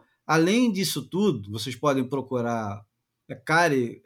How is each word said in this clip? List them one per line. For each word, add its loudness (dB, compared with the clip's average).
além 4
disso -2
tudo, -2
vocês -8
podem 0
procurar, -4
é -10
Kary, 0